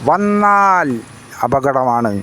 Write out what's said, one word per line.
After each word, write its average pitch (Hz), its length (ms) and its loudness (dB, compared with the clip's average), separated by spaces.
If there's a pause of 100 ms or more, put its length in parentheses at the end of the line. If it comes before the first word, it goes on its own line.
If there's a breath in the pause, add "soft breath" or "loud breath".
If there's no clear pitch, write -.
(120)
വന്നാൽ 202 760 2 (580)
അപകടമാണ്. 127 760 0